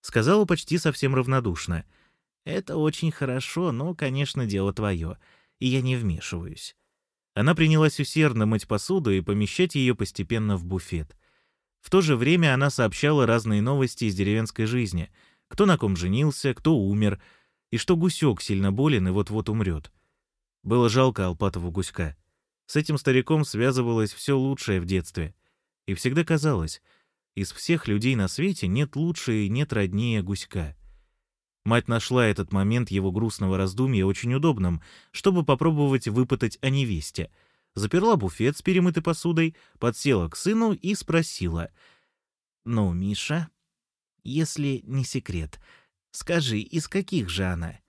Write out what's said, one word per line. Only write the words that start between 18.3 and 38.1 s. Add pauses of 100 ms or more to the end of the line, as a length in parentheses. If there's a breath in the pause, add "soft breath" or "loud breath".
сильно
болен
и
вот-вот
умрёт. (720)
Было
жалко
Алпатову
гуська. (520)
С
этим
стариком
связывалось
всё
лучшее
в
детстве. (540)
И
всегда
казалось — (540)
из
всех
людей
на
свете
нет
лучше
и
нет
роднее
гуська. (880)
Мать
нашла
этот
момент
его
грустного
раздумья
очень
удобным, (300 loud breath)
чтобы
попробовать
выпытать
о
невесте. (420)
Заперла